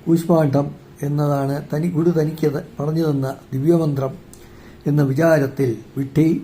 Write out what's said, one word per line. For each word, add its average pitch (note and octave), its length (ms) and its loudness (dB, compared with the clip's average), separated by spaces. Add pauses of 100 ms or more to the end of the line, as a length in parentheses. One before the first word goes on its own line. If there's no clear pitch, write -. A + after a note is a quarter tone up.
കൂശ്മാണ്ഡം D#3+ 640 2 (360)
എന്നതാണ് C#3+ 520 -2 (140)
തനി-, E3 280 -2
ഗുരു E3 140 2
തനിക്ക് D#3 440 0
ത-, F3 100 -6 (140)
പറഞ്ഞു D#3 280 -2
തന്ന C#3 220 -2 (240)
ദിവ്യമന്ത്രം" C#3 600 0 (760)
എന്ന D3 160 2
വിചാരത്തിൽ C#3 680 2 (260)
"വിഡ്ഢി C#3 300 0 (180)